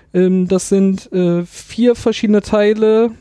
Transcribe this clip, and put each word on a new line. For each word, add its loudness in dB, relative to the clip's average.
Ähm, 2
das -2
sind, 0
äh, 0
vier -2
verschiedene 0
Teile. 0